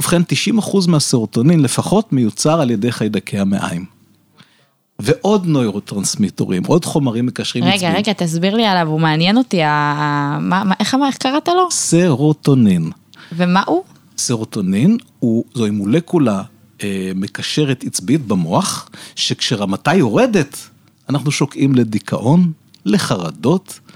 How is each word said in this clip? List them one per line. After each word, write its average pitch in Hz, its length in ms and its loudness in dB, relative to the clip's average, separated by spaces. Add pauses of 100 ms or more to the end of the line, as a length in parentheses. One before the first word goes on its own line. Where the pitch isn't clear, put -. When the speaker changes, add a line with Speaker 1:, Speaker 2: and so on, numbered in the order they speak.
Speaker 1:
ובכן, 175 260 2
תשעים 208 320 -2
אחוז 196 280 0
מהסרוטונין 139 720 2
לפחות 147 520 0
מיוצר 143 480 0
על 131 100 0
ידי 117 220 0
חיידקי 107 460 -4
המעיים. 95 460 -2 (1120)
ועוד 180 480 0
נוירוטרנסמיטרים, 101 1200 -2
עוד 165 180 2
חומרים 123 420 -2
מקשרים 120 380 -4
Speaker 2:
רגע, 185 100 2
Speaker 1:
עצביים. 180 220 0
Speaker 2:
רגע, 214 160 0
תסביר 175 420 -2
לי 226 120 2
עליו, 180 220 2
הוא 156 120 0
מעניין 165 360 2
אותי, 240 260 2
ה-, 156 60 2
ה-, 147 720 0
מה, 185 240 0
מה, 190 160 2
איך 214 140 0
אמר, 277 120 2
איך 262 100 -2
קראת 277 320 -2
לו? 359 220 2
Speaker 1:
סרוטונין. 135 1200 2 (420)
Speaker 2:
ומה 180 340 2
הוא? 349 160 0 (360)
Speaker 1:
סרוטונין 110 760 0 (220)
הוא, 117 260 0 (100)
זוהי 113 160 -2
מולקולה, 107 720 0 (400)
אה, 98 320 -6
מקשרת 127 720 -4
עצבית 123 420 -2
במוח, 98 600 -2 (280)
שכשרמתה 101 800 -2
יורדת, 180 600 2 (520)
אנחנו 139 220 -2
שוקעים 139 440 0
לדיכאון, 120 800 2 (320)
לחרדות. - 960 -2 (160)